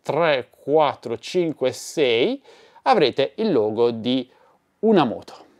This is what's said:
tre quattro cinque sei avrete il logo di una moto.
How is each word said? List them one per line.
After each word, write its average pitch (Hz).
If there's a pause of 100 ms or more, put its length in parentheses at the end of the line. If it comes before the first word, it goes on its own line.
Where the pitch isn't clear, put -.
tre 143
quattro 135
cinque 156
sei 139 (400)
avrete 139
il 214
logo 120
di 123 (520)
una 208
moto. 104 (280)